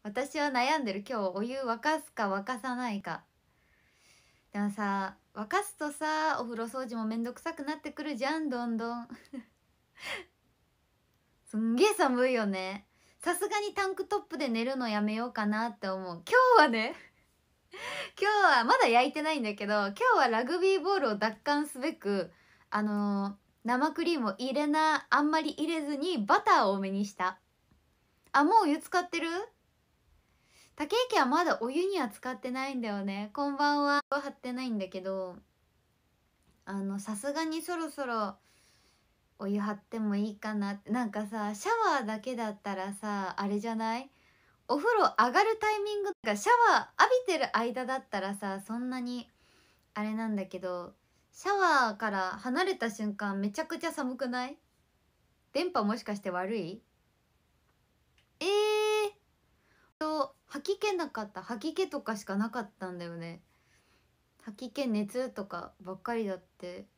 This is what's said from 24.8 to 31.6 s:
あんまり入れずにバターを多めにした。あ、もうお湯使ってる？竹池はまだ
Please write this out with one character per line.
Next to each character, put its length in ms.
あ 140
ん 80
ま 100
り 120
入 160
れ 180
ず 100
に 220
バ 240
タ 80
ー 160
を 60
多 80
め 100
に 160
し 80
た。 260
あ、 60
も 120
う 100
お 20
湯 120
使 200
っ 100
て 120
る？ 80
竹 220
池 120
は 40
ま 200
だ 160